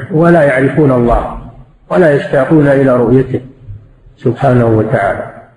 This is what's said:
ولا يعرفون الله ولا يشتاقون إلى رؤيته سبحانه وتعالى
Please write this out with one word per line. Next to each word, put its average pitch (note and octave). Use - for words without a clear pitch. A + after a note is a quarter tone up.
ولا E3+
يعرفون C#3
الله A#2
ولا E3+
يشتاقون C#3+
إلى C3+
رؤيته B2
سبحانه B2
وتعالى G#2+